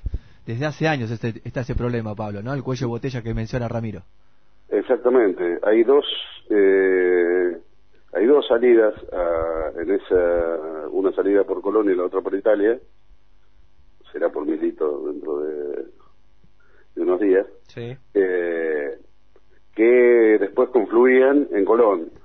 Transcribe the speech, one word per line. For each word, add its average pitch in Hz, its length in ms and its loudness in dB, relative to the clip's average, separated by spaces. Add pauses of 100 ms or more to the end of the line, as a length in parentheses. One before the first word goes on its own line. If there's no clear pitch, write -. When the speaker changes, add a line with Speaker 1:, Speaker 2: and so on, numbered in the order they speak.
(440)
Speaker 1:
desde 120 220 -6
hace 156 200 -4
años 131 240 -2
este, 113 340 -6
está 123 180 -8
ese - 120 -6
problema, 117 400 -4
Pablo, 104 280 -10
¿no? 123 100 -8
El 139 100 -6
cuello 127 240 -4
de 117 40 -4
botella 123 320 -8
que 113 100 -6
menciona 113 360 -6
Ramiro. 110 340 -8 (680)
Speaker 2:
Exactamente. 101 920 0
Hay 110 200 4
dos, 117 220 4 (460)
eh, 92 1080 2 (540)
hay 98 140 0
dos 143 200 4
salidas 117 480 4 (180)
a, 82 680 -4
en 85 120 -4
esa, 82 1000 -2
una 95 220 0
salida 98 320 2
por 92 180 -6
Colonia 101 320 0
y - 20 -2
la 90 80 -2
otra 92 160 -4
por 92 140 -6
Italia. 104 440 0 (1300)
Será 85 180 -2
por 76 160 -8
Milito 78 600 -4
dentro 73 340 -8
de, 73 440 -8 (1120)
de 87 60 -4
unos 90 160 0
días. 98 280 2 (220)
Speaker 3:
Sí. 120 280 -12 (160)
Speaker 2:
Eh, 82 840 -2 (760)
que 120 680 6
después 98 300 0
confluían 127 800 4
en 98 120 0
Colón 101 460 2 (140)